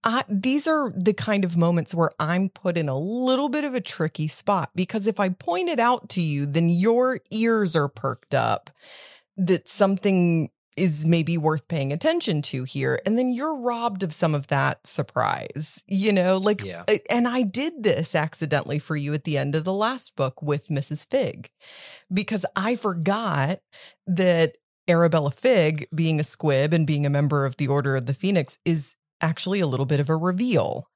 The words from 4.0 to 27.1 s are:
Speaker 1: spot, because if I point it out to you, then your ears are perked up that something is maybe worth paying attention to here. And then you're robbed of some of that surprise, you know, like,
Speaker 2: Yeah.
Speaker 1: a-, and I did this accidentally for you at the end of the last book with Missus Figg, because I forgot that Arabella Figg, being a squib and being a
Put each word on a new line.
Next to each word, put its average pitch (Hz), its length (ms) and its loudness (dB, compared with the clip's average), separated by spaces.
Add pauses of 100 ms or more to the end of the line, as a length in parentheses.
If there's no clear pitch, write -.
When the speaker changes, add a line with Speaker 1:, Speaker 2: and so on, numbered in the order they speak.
Speaker 1:
spot, 185 460 -2
because 196 320 -2
if 220 140 -2
I 190 100 2
point 349 380 -2
it 330 120 0
out 240 300 2
to 180 120 -2
you, 143 240 -2
then 165 240 2
your 233 500 2 (100)
ears 220 460 2
are 143 120 2
perked - 460 -6
up 113 360 0 (680)
that 185 320 0
something 185 800 2 (280)
is 156 300 0
maybe 165 320 2
worth 156 300 0
paying 139 220 -2
attention 190 520 0
to 127 220 -6
here. 131 420 -2
And 220 120 2
then 254 140 0
you're 285 240 -4
robbed 233 460 -4
of 160 120 -4
some 156 200 0
of 143 140 -4
that 139 380 0
surprise, - 1000 -4
you 196 240 0
know, 185 240 4
like, 196 260 0
Speaker 2:
Yeah. 175 240 -12
Speaker 1:
a-, 214 140 2 (120)
and 240 140 2
I 247 160 0
did 254 400 -4
this 165 320 0
accidentally 151 640 -2
for 156 160 -6
you 147 200 -4
at 147 100 -4
the 147 140 -2
end 139 180 -2
of 156 80 0
the 190 80 -2
last 226 440 -2
book 131 260 -2
with 147 280 -2
Missus 151 360 -4
Figg, - 440 -2 (640)
because 196 320 0 (100)
I 220 220 0
forgot 170 840 0 (460)
that 170 520 2 (280)
Arabella 165 460 4
Figg, 160 640 2
being 160 260 2
a 147 40 -2
squib 147 500 0
and 160 120 4
being 147 200 0
a 143 40 2